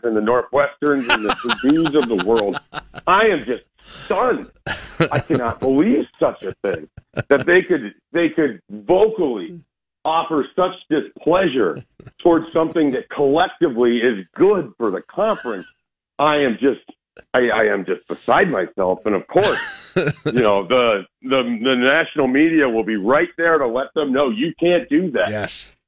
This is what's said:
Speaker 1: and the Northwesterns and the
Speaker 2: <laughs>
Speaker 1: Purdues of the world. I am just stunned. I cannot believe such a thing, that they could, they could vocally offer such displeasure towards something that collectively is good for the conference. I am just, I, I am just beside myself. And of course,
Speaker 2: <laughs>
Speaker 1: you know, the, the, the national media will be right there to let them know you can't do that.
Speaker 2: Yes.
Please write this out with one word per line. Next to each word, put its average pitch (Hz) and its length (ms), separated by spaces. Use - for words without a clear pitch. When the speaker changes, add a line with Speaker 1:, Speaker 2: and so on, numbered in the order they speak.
Speaker 1:
and 113 120
the 107 60
Northwesterns 135 880
and 214 160
the - 100
Speaker 2:
<laughs> - 260
Speaker 1:
Purdues 269 340
of 135 120
the 101 180
world. 110 360
I 196 220
am 165 160
just 117 220
stunned. - 680
I 147 80
cannot 123 400
believe 147 480
such 131 240
a 95 80
thing, 82 260
that 139 160
they 180 160
could, 131 320
they 165 160
could 156 400
vocally 180 920
offer 160 400
such 180 160
displeasure 143 920
towards 165 340
something 160 380
that 123 180
collectively 139 880
is 110 280
good 180 420
for 113 120
the 92 120
conference. 147 680
I 151 180
am 127 220
just, 123 200
I, 123 160
I 110 160
am 101 200
just 90 220
beside 156 420
myself. 92 560
And 107 80
of 92 140
course, 180 320
Speaker 2:
<laughs> - 180
Speaker 1:
you 117 60
know, 101 240
the, 113 400
the, 127 420
the 131 120
national 139 520
media 151 420
will 113 160
be 110 100
right 131 420
there 165 200
to 139 100
let 123 260
them 147 200
know 139 160
you 123 280
can't 170 320
do 160 220
that. 92 180
Speaker 2:
Yes. 104 420